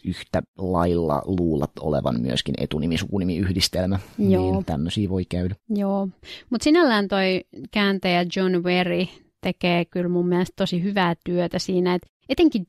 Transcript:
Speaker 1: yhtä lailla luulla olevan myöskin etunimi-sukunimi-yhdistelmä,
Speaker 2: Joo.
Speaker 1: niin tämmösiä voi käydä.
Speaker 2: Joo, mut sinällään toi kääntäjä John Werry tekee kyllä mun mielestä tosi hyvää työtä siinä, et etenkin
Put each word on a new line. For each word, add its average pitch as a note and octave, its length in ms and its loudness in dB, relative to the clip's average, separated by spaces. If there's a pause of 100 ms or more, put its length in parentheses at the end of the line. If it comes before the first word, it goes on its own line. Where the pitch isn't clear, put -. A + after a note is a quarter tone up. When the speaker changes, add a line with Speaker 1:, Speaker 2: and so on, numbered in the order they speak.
Speaker 1:
yhtä - 360 -4 (160)
lailla E2+ 680 2
luulla D#2+ 420 0 (120)
olevan C#2+ 420 0
myöskin C2 360 -2
etunimi-sukunimi-yhdistelmä, F#2 1400 -2 (180)
Speaker 2:
Joo. F#3+ 340 2
Speaker 1:
niin F#3+ 140 0
tämmösiä F2 440 -2
voi F#2 160 -2
käydä. F2+ 300 -4 (140)
Speaker 2:
Joo, G3 380 -2 (420)
mut A#3 120 -2
sinällään C#4 460 4
toi F#3+ 340 0 (300)
kääntäjä F#3+ 540 2 (100)
John F#3 280 0
Werry F3+ 420 0 (360)
tekee F3 440 0
kyllä F3 240 -4
mun F3 180 2
mielestä F3+ 280 0
tosi F3+ 280 -2
hyvää F#3+ 320 0 (100)
työtä F3 340 -2
siinä, F3+ 360 0
et F3 60 -4 (280)
etenkin C4+ 400 2